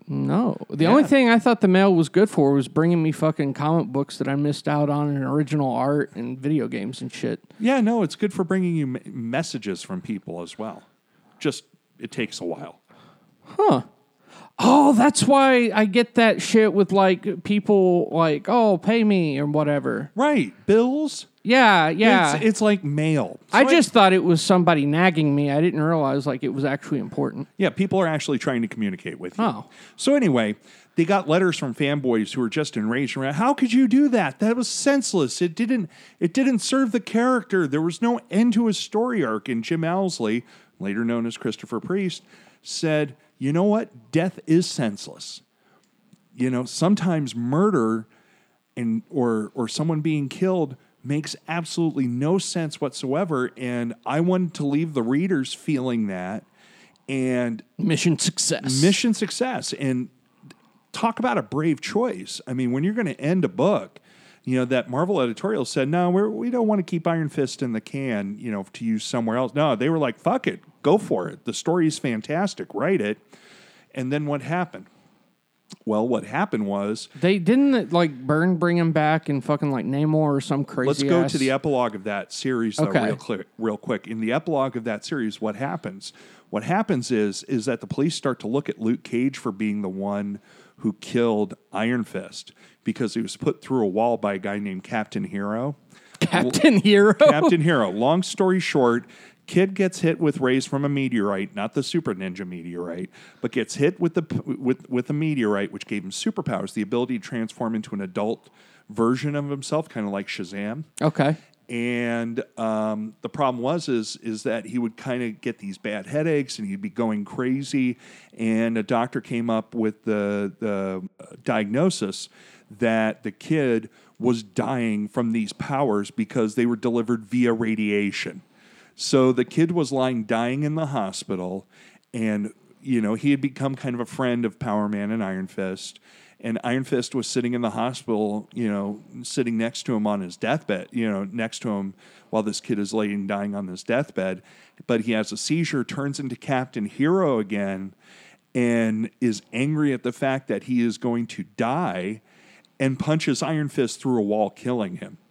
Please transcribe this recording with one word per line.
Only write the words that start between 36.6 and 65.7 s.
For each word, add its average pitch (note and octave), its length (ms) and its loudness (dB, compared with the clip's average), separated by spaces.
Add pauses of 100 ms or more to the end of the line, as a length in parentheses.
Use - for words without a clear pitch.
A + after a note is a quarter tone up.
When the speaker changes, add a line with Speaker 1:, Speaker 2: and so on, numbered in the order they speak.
Speaker 2:
the A#3 100 0
character. A3 680 0
There D3 120 0
was E3 220 -2
no A#3 160 2 (100)
end A3 260 2
to A#3 120 4
his G#3+ 100 2
story A3+ 480 -2
arc." A2 240 -2
And A#2 140 -2
Jim D#3+ 220 -2
Owsley, D#3+ 600 0 (360)
later G2+ 240 -2
known A#2 220 0
as A2+ 100 -6
Christopher A2 420 -6
Priest, F#3 460 -4 (360)
said, D3+ 540 -2 (240)
you C3+ 140 -2
know F3 120 4
what? G#3 480 -2
Death E3+ 340 0
is E3 200 4
senseless. - 760 -8 (920)
You B2+ 160 0
know, B2 140 -2
sometimes D#3+ 720 0
murder A#2+ 720 2 (720)
and, A2+ 340 0
or, A#2 440 0
or A#2+ 140 -4
someone D#3 320 -2
being D3+ 280 -2
killed E3+ 480 0 (280)
makes C#3+ 300 -4 (140)
absolutely D#3+ 580 -2
no C#3 320 0
sense E3 420 -4
whatsoever, C#3 760 -2
and A#2+ 380 -4 (100)
I C#3+ 160 0
wanted F3+ 340 0
to D3 120 -4
leave D3+ 280 0
the B2+ 80 0
readers C#3 520 0
feeling B2+ 540 -2
that, F#2 360 -8 (640)
and B2 540 -2 (160)
Speaker 1:
Mission D#3+ 400 2
success. C#3 640 -2
Speaker 2:
mission G3+ 320 4
success. A#3 580 -4
And B2+ 360 -2 (840)
talk - 260 -2
about A#3 200 0
a C3 40 0
brave D3 380 -2
choice. G#3 640 -4
I B2+ 60 -8
mean, B2 200 -2
when C3+ 120 0
you're G#3 100 0
gonna G#3+ 180 -2
end E3 320 0
a - 40 0
book, B2 520 0 (440)
you B2+ 120 0
know, B2+ 100 2
that B2 240 0
Marvel E3+ 300 0
editorial C3+ 440 -2
said, C3+ 240 -2